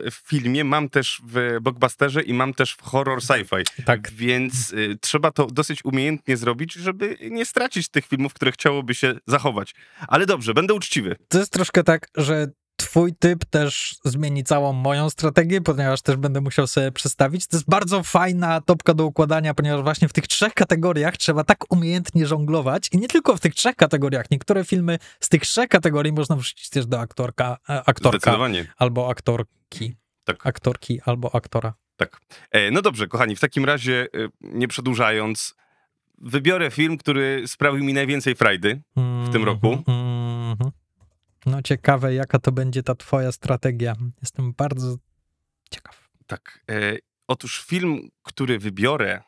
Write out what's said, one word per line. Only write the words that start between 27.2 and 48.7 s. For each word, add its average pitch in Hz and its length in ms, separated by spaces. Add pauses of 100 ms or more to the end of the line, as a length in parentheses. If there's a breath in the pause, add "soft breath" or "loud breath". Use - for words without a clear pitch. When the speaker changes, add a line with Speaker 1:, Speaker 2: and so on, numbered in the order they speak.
Speaker 2:
e, 143 180
aktorka 120 320
Speaker 1:
Zdecydowanie. 113 480 (100)
Speaker 2:
albo 123 340
aktorki. - 840 (280)
Speaker 1:
Tak. - 220
Speaker 2:
Aktorki 127 580
albo 120 300
aktora. 113 400 (220)
Speaker 1:
Tak. - 240 (300 loud breath)
E, 104 200
no 175 120
dobrze, 117 240
kochani, 110 300
w - 40
takim 139 240
razie, 127 500
e, 107 140 (120)
nie 120 280
przedłużając, 110 840 (640)
wybiorę 147 520
film, 160 280
który 135 480
sprawił 139 380
mi 139 80
najwięcej 139 420
frajdy 104 480 (140)
w 123 360
tym 113 100
Speaker 2:
Mhm, - 20
Speaker 1:
roku. 107 280
Speaker 2:
mhm. 120 1000 (760)
No 135 160
ciekawe, 131 520
jaka 131 240
to 131 140
będzie 131 300
ta 127 120
twoja 131 380
strategia. 120 640 (280)
Jestem 123 300
bardzo 127 440 (720)
ciekaw. - 380 (180)
Speaker 1:
Tak. - 340 (100)
E, 107 260 (320)
otóż - 380
film, 175 420 (140)
który 123 360
wybiorę 101 680